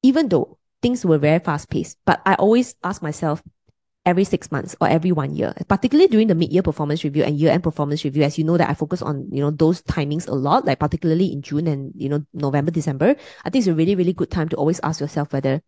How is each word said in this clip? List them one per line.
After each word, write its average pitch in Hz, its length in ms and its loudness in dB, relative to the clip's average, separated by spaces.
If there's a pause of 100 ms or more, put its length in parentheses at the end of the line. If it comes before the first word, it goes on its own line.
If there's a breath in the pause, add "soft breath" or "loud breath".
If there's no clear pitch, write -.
even 269 280 4
though - 280 0 (240)
things 240 240 0
were 156 140 4
very 151 180 4
fast 147 320 -4
paced. - 340 -6
But - 220 0
I 190 80 4
always 233 400 2 (100)
ask 180 200 -8
myself 151 400 -4 (640)
every 180 160 4
six - 280 -2
months - 300 -6
or 165 60 4
every 165 240 2
one 147 240 -2
year, - 180 -2 (140)
particularly 285 400 4
during 220 220 4
the 185 40 4
mid-year 165 300 0
performance 151 400 -4
review 147 220 0
and 147 120 -2
year-end 160 240 4
performance 151 420 -4
review, 147 200 0
as 147 160 -2
you 156 40 0
know 170 140 2
that 165 140 2
I - 20 0
focus 165 300 -4
on, 139 280 -6
you 139 100 -4
know, 147 100 0
those 160 320 2
timings 147 440 -4
a - 60 -4
lot, 143 320 0
like, - 140 0
particularly 165 520 0
in 143 120 -8
June 156 240 -4
and, 139 280 -6
you 135 140 -6
know, 147 240 -4
November, 143 380 -2
December. 160 440 0 (300 loud breath)
I 175 60 -6
think 262 100 2
it's 196 60 0
a 165 80 2
really, 165 180 2
really 180 200 0
good - 180 -4
time 165 180 -2
to - 60 -4
always 160 240 0
ask 160 200 -4
yourself 147 320 -4
whether 139 360 -2